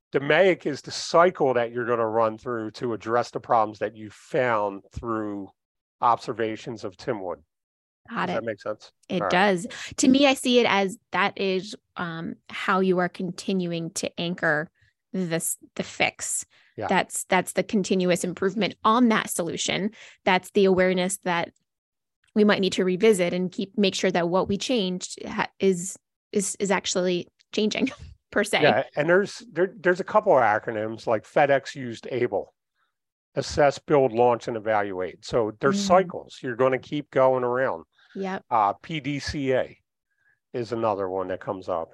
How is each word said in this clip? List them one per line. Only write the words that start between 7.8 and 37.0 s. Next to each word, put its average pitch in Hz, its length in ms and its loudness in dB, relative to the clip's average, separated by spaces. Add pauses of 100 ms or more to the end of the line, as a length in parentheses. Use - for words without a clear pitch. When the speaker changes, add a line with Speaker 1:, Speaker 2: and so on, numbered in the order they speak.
Speaker 2:
Got 190 180 -6
Speaker 1:
Does 185 40 -4
Speaker 2:
it. 139 100 -4
Speaker 1:
that 113 40 -6
make 110 160 -8
sense? - 320 -12 (180)
Speaker 2:
It 196 60 -4
Speaker 1:
All 175 60 -2
right. 98 80 -2
Speaker 2:
does. 190 360 2 (320)
To 277 100 2
me, 269 180 6
I 262 60 6
see 247 280 2
it 233 60 4
as 196 300 0 (160)
that 185 260 0
is, 196 360 -2 (220)
um, 165 400 -8 (120)
how - 320 0
you 185 200 2
are 180 80 0
continuing 175 840 -6
to - 240 -4
anchor 170 520 -2 (420)
this, 170 460 -4 (160)
the - 80 -8
fix. - 640 -4 (320)
Speaker 1:
Yeah. 107 80 -4
Speaker 2:
That's, - 380 -2
that's 180 280 0
the 190 100 -2
continuous 185 600 0
improvement 185 580 -2
on 226 280 4
that 214 180 0
solution. 170 600 -4 (340)
That's 185 280 2
the 208 120 4
awareness 185 600 2
that 170 260 -2 (840)
we 214 100 6
might 208 160 4
need 180 140 0
to 190 100 2
revisit 180 500 4
and 180 180 -2
keep, - 240 -8
make 190 180 4
sure 190 160 0
that 175 200 0
what 185 180 0
we 202 80 0
changed 185 720 -4
ha-, 220 240 -4 (100)
is, 190 380 0 (340)
is, 196 260 -2
is 196 120 -2
actually 180 580 -2 (240)
changing 214 380 -2 (200)
<laughs> - 200 -20
per - 120 0
se. 196 200 0
Speaker 1:
Yeah, 131 220 4 (120)
and 151 100 0
there's, 180 360 2 (100)
there, 180 280 -2
there's 180 200 2
a - 40 -4
couple 208 300 2
of 131 80 6
acronyms, 110 640 -2
like 110 180 0
FedEx 139 500 2
used 123 360 -10
able, 117 440 -4 (800)
assess, 143 440 2
build, 135 340 2
launch, 120 360 2
and 120 80 -4
evaluate. 101 720 -2
So 110 340 0
there's 202 220 2
Speaker 2:
Mm. 196 40 -4
Speaker 1:
cycles. 180 540 0
You're 123 160 -6
gonna 131 220 2
keep 147 320 -10